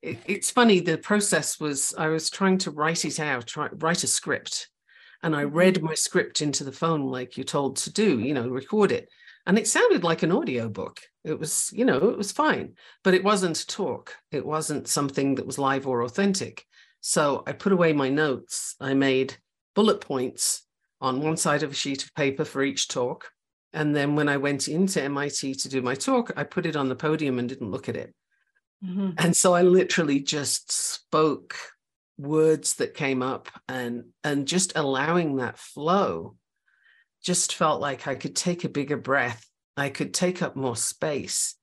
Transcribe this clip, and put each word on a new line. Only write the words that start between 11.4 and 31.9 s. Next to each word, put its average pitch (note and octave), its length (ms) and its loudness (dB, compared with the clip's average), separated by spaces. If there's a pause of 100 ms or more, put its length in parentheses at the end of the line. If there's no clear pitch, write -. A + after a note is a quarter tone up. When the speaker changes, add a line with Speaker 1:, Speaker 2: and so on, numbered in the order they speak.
Speaker 1:
you G#3+ 120 0
know, E3 100 4 (140)
it - 80 -4
was G3 140 -4
fine, D4 420 0 (280)
but F#3 120 4
it F#3 100 4
wasn't F#3+ 420 2
talk. - 480 -6 (160)
It D3 140 -4
wasn't D3+ 440 -4
something C#3 480 0
that - 100 -6
was C3 120 -8
live C3+ 280 0
or A#2+ 160 0
authentic. F#3+ 640 -2 (340)
So D3 460 0
I D3+ 60 -6
put G3 200 0
away E3+ 220 4
my C3+ 160 2
notes. C#3+ 680 -2
I C3+ 140 -2
made C3+ 420 2 (380)
bullet G#3 260 4
points - 680 -4 (340)
on C3 200 0
one D#3 160 0
side D3+ 260 2
of C#3+ 100 -4
a - 20 -12
sheet C3+ 300 -4
of - 100 -18
paper C#3 300 0
for C3+ 180 -4
each C3+ 260 -2
talk. B2+ 420 -4 (420)
And D3+ 240 0
then C#3+ 200 2
when D3 120 2
I C#3+ 80 2
went C#3 320 -2
into F3 340 0
M C#3 160 -2
I C#3+ 100 -2
T C#3 260 -4
to - 140 -6
do C3+ 140 -2
my B2 120 0
talk, A#3+ 420 0
I D3 80 -4
put E3+ 220 -4
it D3+ 100 -2
on C3+ 120 0
the B2+ 80 -2
podium D3+ 420 0
and A#2+ 100 -2
didn't A#2+ 220 -8
look - 180 -6
at A#2 80 -6
it. - 180 -10 (680)
Speaker 2:
Mm-hmm. F#3+ 340 -2
Speaker 1:
And F3 180 2
so F3+ 180 6
I F3 80 6
literally F3 580 4
just C#3 500 -4
spoke - 880 -2 (600)